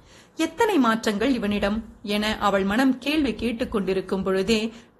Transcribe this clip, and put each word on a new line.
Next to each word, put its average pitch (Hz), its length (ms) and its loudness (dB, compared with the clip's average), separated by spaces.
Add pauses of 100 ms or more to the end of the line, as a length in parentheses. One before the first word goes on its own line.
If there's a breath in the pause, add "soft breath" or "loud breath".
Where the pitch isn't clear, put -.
(360 loud breath)
"எத்தனை 349 420 0
மாற்றங்கள் 226 540 2
இவனிடம்?" 208 520 -2 (180)
என 208 360 -2
அவள் 196 260 2
மனம் 254 340 2
கேள்வி 277 360 0
கேட்டுக் 240 360 -4
கொண்டிருக்கும் 190 520 -2
பொழுதே, 196 500 0 (280 loud breath)